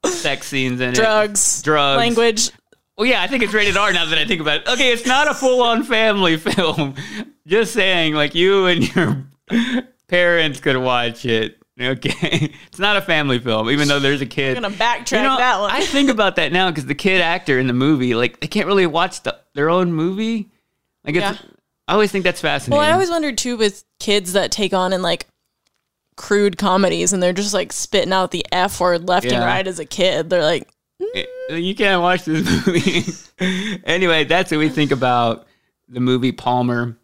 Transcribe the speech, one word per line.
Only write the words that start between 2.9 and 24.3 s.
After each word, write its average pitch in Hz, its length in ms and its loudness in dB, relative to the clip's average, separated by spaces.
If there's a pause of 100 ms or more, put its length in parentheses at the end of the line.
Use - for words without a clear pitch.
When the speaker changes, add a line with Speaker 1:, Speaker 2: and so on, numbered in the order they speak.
Speaker 1:
Well, 214 80 2
yeah, 240 160 2
I 185 60 -2
think 247 160 0
it's 190 100 -4
rated 202 240 2
R 202 160 2
now 170 100 2
that 160 140 0
I 151 80 0
think 185 160 -2
about 151 180 0
it. - 80 -6
Okay, 247 240 2
it's 233 140 -2
not 269 240 4
a - 20 -2
full-on 247 520 2
family 214 520 2
<laughs> - 20 -4
film. 156 560 -2 (520)
Just 202 260 0
saying, 180 400 2
like, 147 220 0
you 185 320 4
and 175 280 2
your 139 300 0 (240)
<laughs> 240 360 0 (240)
parents 170 520 2
could 135 160 0
watch 123 480 -2
it. 113 320 0 (240)
Okay. 139 760 -2
<laughs> - 80 -20
It's - 120 -20
not 202 200 0
a - 40 0
family 151 360 0
film, 113 320 -2
even 143 180 2
though 143 120 2
there's 139 200 0
a 139 60 -4
kid. 135 320 -2
Speaker 2:
I'm 120 60 -8
gonna 101 100 -6
backtrack 233 420 -2
Speaker 1:
You 214 60 2
know, 269 160 2
Speaker 2:
that 247 220 2
one. 202 100 -2
Speaker 1:
I 247 100 -2
think 277 300 2
about 202 260 0
that 156 160 -2
now 185 180 2
'cause 147 140 -6
the 135 100 -4
kid 190 280 0
actor 165 360 0
in 131 100 2
the 123 40 0
movie, 127 420 2
like, 123 260 -2
they 156 80 -8
can't 202 180 -2
really 190 200 2
watch 170 360 -2
the, - 160 -6 (160)
their 147 160 0
own 180 240 0
movie. 196 560 -4 (540)
Like, 147 120 -2
it's, 190 60 0
Speaker 2:
Yeah. 202 140 -4 (520)
Speaker 1:
I - 40 0
always 202 180 2
think 190 140 -4
that's 175 160 -2
fascinating. 147 400 0
Speaker 2:
Well, 302 80 4
I 311 40 4
always 359 180 2
wondered, 302 280 -2
too, 247 180 -4
with 214 280 -2 (160)
kids 202 320 0